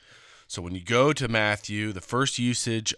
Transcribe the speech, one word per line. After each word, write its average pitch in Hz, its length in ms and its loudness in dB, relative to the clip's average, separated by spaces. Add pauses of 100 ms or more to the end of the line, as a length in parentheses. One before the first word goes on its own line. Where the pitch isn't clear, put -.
(480)
So - 140 -8
when 87 140 -6
you 92 60 -8
go 120 300 4
to 139 160 -2
Matthew, 107 640 0
the 92 80 -10
first 127 400 -2
usage 117 580 0